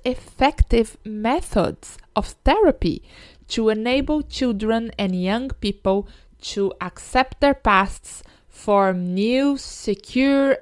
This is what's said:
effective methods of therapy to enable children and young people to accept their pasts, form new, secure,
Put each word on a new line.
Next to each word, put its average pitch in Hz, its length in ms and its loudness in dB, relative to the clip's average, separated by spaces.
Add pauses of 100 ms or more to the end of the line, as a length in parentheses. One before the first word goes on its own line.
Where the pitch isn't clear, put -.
effective - 1000 0
methods 220 920 -4 (180)
of 208 120 -2 (180)
therapy 311 580 2 (460)
to 220 180 0
enable 262 540 0
children 226 760 -2
and 185 240 -2
young 233 280 -4 (100)
people 196 480 -2 (320)
to - 400 -4
accept - 600 -2
their 285 140 4
pasts, - 680 0 (240)
form 190 640 0
new, 254 440 0
secure, 269 1040 0